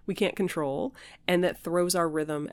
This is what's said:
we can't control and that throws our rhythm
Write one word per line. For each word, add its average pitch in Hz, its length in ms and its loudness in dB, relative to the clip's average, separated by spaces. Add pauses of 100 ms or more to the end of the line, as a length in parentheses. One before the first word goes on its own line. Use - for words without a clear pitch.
we 190 80 -2
can't - 220 0
control 160 580 -2 (340)
and 180 160 4
that - 180 -2
throws 175 320 2
our 170 140 2
rhythm 151 440 -2